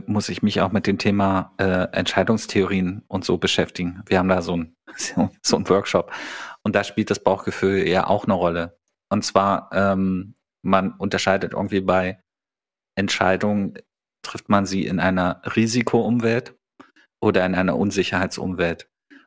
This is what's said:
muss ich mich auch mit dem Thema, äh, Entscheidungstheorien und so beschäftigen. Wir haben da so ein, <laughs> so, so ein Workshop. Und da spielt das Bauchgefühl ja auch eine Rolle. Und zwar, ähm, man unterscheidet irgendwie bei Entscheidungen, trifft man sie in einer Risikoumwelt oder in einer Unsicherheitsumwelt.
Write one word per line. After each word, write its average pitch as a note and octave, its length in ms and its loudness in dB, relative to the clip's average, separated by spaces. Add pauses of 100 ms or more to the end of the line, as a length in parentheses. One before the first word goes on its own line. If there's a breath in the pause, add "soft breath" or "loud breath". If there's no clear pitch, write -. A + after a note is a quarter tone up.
muss G#2 240 -2
ich F#2 140 -8
mich G#2 180 2
auch F#2+ 100 2
mit G#2 160 0
dem F#2+ 120 2
Thema, G2 580 0
äh, F#2 340 0
Entscheidungstheorien F#2+ 1160 0
und F#2+ 180 -6
so F2+ 120 2
beschäftigen. F2+ 680 -2
Wir G2 140 2
haben F2+ 100 2
da F#2 120 2
so F2 160 -2
ein, E2 180 -6 (120)
<laughs> - 100 -20
so, - 320 -2 (120)
so - 160 2
ein - 120 -2
Workshop. - 420 2 (520 loud breath)
Und G#2 120 0
da G2+ 80 2
spielt - 260 -2
das G2+ 140 -2
Bauchgefühl F#2+ 640 0
ja F2+ 200 2
auch - 180 0
eine G2 100 2
Rolle. E2+ 420 -2 (320)
Und G2+ 160 -2
zwar, G2 480 0
ähm, F#2+ 600 0 (280)
man F#2+ 300 0
unterscheidet G2 600 -2
irgendwie G2 280 -2
bei F#2+ 400 0 (760)
Entscheidungen, G2 840 0 (440)
trifft - 260 -10
man G2+ 160 4
sie F#2+ 200 -2
in F#2 140 -2
einer F#2 420 0 (140)
Risikoumwelt A#2 1000 0 (640 soft breath)
oder F#2+ 240 4
in F#2 100 0
einer F2+ 220 2
Unsicherheitsumwelt. F2+ 1120 -2 (380 soft breath)